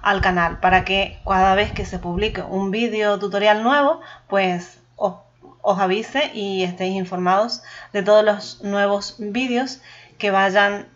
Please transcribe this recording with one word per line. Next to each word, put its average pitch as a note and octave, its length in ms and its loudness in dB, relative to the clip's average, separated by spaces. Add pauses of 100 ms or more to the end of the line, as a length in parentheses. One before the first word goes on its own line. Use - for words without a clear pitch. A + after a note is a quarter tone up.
al G3 180 0
canal F3 400 0
para F#3 240 4
que G3 420 -4
cada F#3+ 300 4
vez G#3 160 0
que G#3 120 -6
se F3+ 140 -8
publique F#3 420 -4
un F#3+ 300 -4
vídeo G#3+ 480 0
tutorial G3+ 460 2
nuevo, C#4+ 380 2 (260)
pues F#3 500 -2 (160)
os, F3+ 220 -4 (460)
os G3 180 2
avise A3 520 0
y G3 300 -4
estéis F#3 320 -4
informados F#3+ 680 -2 (280)
de G3+ 120 -2
todos G#3+ 200 6
los G3+ 380 -2
nuevos G3+ 560 -2
vídeos B3 640 -4 (340)
que G#3 140 -2
vayan G3+ 640 2